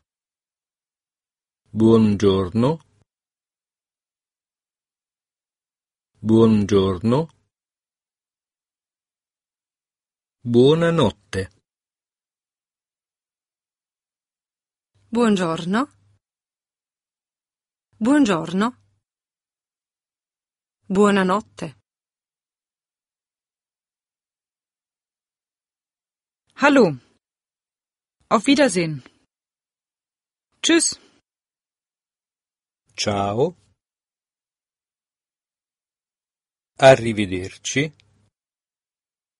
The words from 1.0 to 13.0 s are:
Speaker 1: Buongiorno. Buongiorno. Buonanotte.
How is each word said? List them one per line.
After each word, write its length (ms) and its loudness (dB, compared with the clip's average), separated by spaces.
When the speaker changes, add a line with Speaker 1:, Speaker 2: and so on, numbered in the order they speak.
Speaker 1:
Buongiorno. 1080 0
Buongiorno. 1080 0
Buonanotte. 1080 0